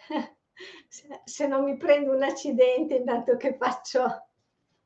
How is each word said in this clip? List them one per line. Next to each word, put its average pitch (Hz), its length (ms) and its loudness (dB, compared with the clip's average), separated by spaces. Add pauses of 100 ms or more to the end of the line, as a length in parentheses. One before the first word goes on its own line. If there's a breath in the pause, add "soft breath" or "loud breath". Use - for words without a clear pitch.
<laughs> - 280 -6 (520 loud breath)
Se, - 360 -20
se - 220 -4
non 269 200 0
mi 277 120 -2
prendo 285 340 4
un 269 120 2
accidente 262 720 2
intanto 247 420 0
che 277 200 -2
faccio - 720 -2 (560)